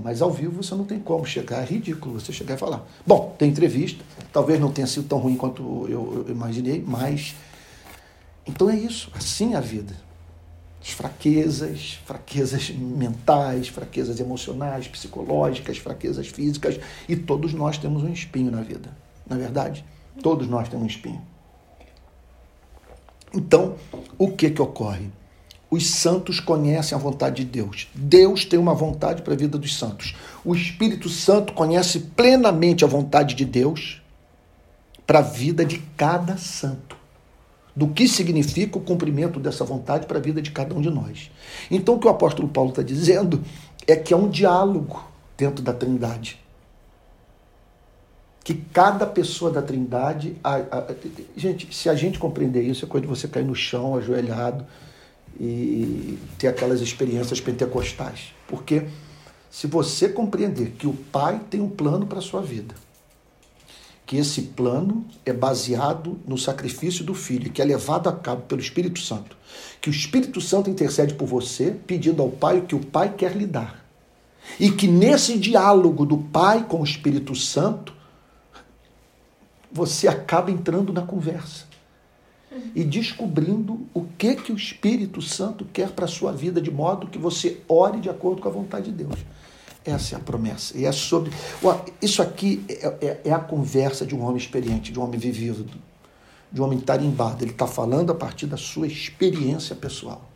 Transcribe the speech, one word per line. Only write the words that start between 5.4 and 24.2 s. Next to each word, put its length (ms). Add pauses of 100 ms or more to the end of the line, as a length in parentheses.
eu, 400
eu 80
imaginei, 500
mas 480 (1120)
então 240
é 60
isso, 400
assim 380
é 20
a 60
vida. 340 (840)
As 80
fraquezas, 1160
fraquezas 640
mentais, 1000
fraquezas 500
emocionais, 680
psicológicas, 880
fraquezas 500
físicas, 500 (300)
e 80
todos 380
nós 240
temos 260
um 80
espinho 400
na 100
vida, 280 (360)
não 120
é 20
verdade? 460 (360)
Todos 240
nós 220
temos 160
um 40
espinho. 340 (2000)
Então, 440 (400)
o 120